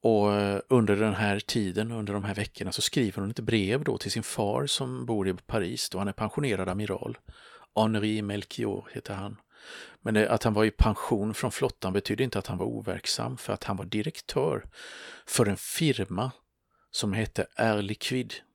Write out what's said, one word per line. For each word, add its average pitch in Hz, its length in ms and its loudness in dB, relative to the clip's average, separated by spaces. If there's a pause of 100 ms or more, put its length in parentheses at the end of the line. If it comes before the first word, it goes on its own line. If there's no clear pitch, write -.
Och, 104 340 6
eh, 101 340 2
under 107 280 6
den 107 180 2
här 104 260 2
tiden, 104 520 -2
under 104 220 -4
de 98 100 -2
här 101 100 -2
veckorna, 98 380 -4
så - 100 -4
skriver 113 380 0
hon 101 100 -2
ett - 100 -6
brev 113 440 2
då 113 140 0
till 98 120 -6
sin 113 120 -2
far 117 440 0
som 127 400 -2
bor 104 220 0
i 92 60 0
Paris, - 560 -4
då 92 80 -6
han 101 100 -2
är 98 40 -4
pensionerad 107 560 -2
amiral. 101 500 -4 (580)
Henri 107 460 2
Melchior 101 720 -4
heter - 220 -8
han. 101 220 -8 (680)
Men 110 120 0
det, 107 160 6
att 113 120 4
han 110 120 2
var 107 100 6
i 107 60 4
pension 107 640 2
från - 180 -2
flottan - 400 -2
betydde 101 320 0
inte 117 140 -2
att - 80 -4
han 90 120 -4
var 98 80 0
overksam, 113 720 -4
för - 160 -6
att - 120 -6
han 104 120 -2
var 95 80 -6
direktör 104 800 -2 (640)
för 117 200 4
en 98 100 0
firma 123 760 0 (580)
som 104 220 -2
hette 107 340 0 (100)
Air 107 260 4
Liquide 113 520 -4 (200)